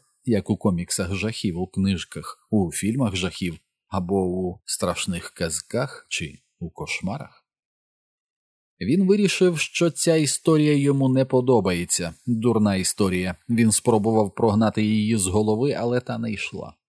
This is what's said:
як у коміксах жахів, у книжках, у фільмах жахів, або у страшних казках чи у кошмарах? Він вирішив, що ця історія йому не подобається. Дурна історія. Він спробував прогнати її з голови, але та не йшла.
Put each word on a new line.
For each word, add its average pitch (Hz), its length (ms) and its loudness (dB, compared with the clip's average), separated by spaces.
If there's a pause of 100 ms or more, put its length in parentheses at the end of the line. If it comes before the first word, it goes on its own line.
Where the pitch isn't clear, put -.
(240)
як 104 260 0
у 104 60 2
коміксах 90 580 -2
жахів, 98 440 -4
у 92 80 -4
книжках, - 840 -4
у 92 220 2
фільмах 107 440 -2
жахів, 90 420 -4 (300)
або 95 360 -2
у 90 400 -4
страшних - 680 -4
казках - 800 -6
чи 71 300 -8 (200)
у 85 120 -10
кошмарах? - 720 -10 (1400)
Він 160 260 0
вирішив, 185 520 2
що - 320 0
ця 160 260 0
історія 151 600 2
йому 139 320 2
не 131 160 2
подобається. 95 880 2 (120)
Дурна 110 500 2
історія. 92 600 0 (120)
Він 113 240 4
спробував 110 640 2
прогнати 107 500 2
її 107 320 2
з 95 100 0
голови, 107 460 0
але 123 280 -2
та 117 180 -8
не 113 140 -6
йшла. - 420 -10 (140)